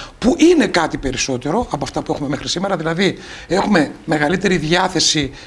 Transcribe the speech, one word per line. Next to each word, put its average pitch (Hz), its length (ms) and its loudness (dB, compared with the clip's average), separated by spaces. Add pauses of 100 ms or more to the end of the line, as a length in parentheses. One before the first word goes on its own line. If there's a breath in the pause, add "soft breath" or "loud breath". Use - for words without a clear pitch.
(180 loud breath)
που 269 200 2
είναι 311 300 6
κάτι 160 300 0
περισσότερο 139 720 -2
από 139 140 -4
αυτά - 180 -6
που - 100 -4
έχουμε 143 180 -4
μέχρι 135 180 -4
σήμερα. 190 300 -2
Δηλαδή, 165 400 0 (300 loud breath)
έχουμε 180 440 2 (140)
μεγαλύτερη 170 520 0
διάθεση, 160 760 0 (160 loud breath)